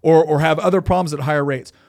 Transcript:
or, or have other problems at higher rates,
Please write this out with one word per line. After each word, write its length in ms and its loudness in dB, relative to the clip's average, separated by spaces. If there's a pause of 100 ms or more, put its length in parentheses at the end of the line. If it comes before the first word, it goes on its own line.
or, 220 4
or 180 0
have 180 0
other 220 0
problems 320 -2
at 80 -10
higher 240 -2
rates, 260 -8 (180)